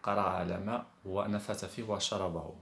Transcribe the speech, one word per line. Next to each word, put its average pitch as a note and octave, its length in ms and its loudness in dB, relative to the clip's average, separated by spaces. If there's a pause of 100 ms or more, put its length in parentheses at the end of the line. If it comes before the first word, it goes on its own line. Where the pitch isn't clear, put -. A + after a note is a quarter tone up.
قرأ G2+ 180 4
على F2+ 380 2
ماء G#2+ 260 -2 (200)
ونفث G2+ 600 0
فيه A2+ 180 -6
وشربه، F#2+ 800 0